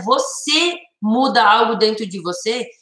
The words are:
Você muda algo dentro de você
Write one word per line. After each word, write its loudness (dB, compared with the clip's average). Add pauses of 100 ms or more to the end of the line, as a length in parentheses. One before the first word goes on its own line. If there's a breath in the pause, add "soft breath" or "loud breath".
Você -2 (260)
muda 2
algo 4
dentro 0
de -10
você -4 (160 loud breath)